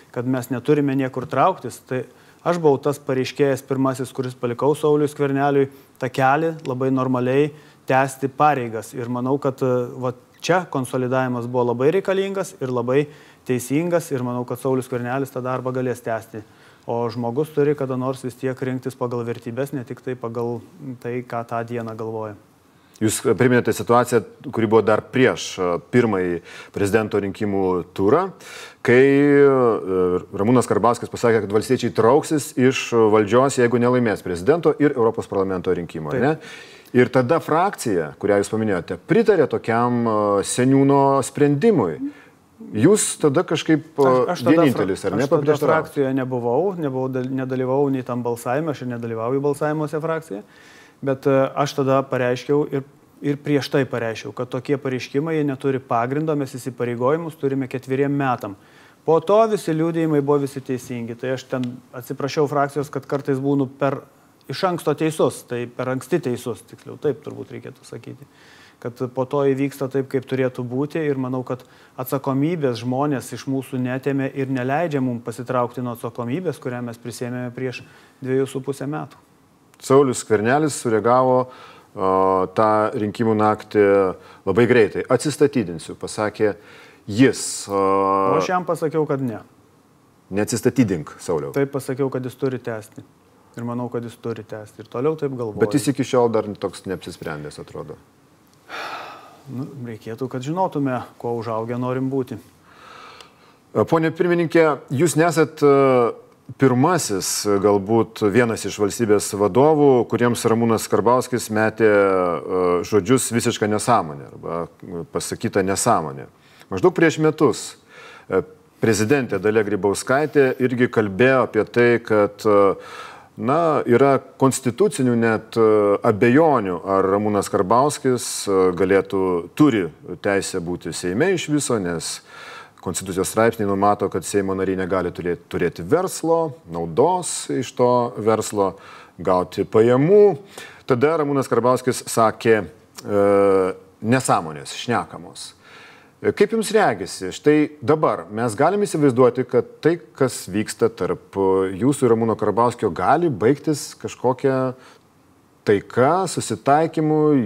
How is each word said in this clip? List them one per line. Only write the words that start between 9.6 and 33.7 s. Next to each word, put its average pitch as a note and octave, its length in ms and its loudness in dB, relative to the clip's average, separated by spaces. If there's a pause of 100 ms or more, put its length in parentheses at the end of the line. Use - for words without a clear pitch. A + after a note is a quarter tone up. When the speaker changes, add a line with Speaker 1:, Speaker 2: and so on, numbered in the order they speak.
Speaker 1:
e, B2 260 0 (140)
vat, B2 140 -4 (260)
čia F3 240 0
konsolidavimas B2+ 800 -4
buvo B2 240 0
labai B2 240 2
reikalingas F#3+ 680 -4
ir C3 120 -6
labai B2+ 320 0 (400)
teisingas D#3 640 -2
ir B2+ 140 -4
manau, B2 200 -4
kad B2 160 -8
Saulius C3 280 -2
Skvernelis B2+ 440 -6
tą B2+ 120 -8
darbą B2+ 280 -6
galės B2+ 280 -4
tęsti. - 400 -8 (480)
O A#2 140 -4 (100)
žmogus B2 400 -4
turi D3 240 2
kada C3 200 -4
nors C3 280 -6
vis A#2+ 80 -10
tiek C3 240 -6
rinktis B2+ 400 -8
pagal A#2+ 300 -4
vertybes, A#2+ 460 -8
ne C3 120 -8
tik - 160 -14
tai B2+ 160 -8
pagal A#2 420 -6 (420)
tai, A#2+ 200 -8
ką A#2 240 -8
tą A#2 220 -6
dieną A2+ 300 -8
galvoja. A2 360 -10 (680)
Speaker 2:
Jūs A2 180 0 (140)
priminėte A#2+ 400 4
situaciją, A#2+ 460 2 (340)
kuri A2+ 160 0
buvo A2 160 6
dar G#2+ 160 2
prieš, A2+ 440 2 (120)
e, F2+ 120 0 (240)
pirmąjį G2 420 2 (380)
prezidento G2+ 480 0
rinkimų G2 420 -2 (340)
turą, C3+ 300 2 (580)
kai, B2+ 200 6 (360)
e, F#2+ 760 4 (180)
Ramūnas A#2 320 2
Karbauskis A2 400 0
pasakė, A2+ 320 2
kad G2 120 -4
valstiečiai A#2+ 440 0
trauksis C3 600 2
iš B2+ 360 2
valdžios, A2 640 4
jeigu A#2+ 240 4